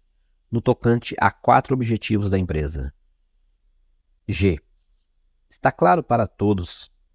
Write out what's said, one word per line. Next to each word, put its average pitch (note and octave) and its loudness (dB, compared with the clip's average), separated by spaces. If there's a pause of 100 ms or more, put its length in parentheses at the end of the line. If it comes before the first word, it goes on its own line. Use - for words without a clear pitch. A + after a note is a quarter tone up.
(520)
no A#2 -2
tocante A#2+ 0
a G2+ 2
quatro C3 0
objetivos A2+ -2
da G2 2
empresa. D2+ -4 (1300)
G. F#2+ 0 (920)
Está - 0
claro E3+ 2
para A#2 0
todos - -4 (240)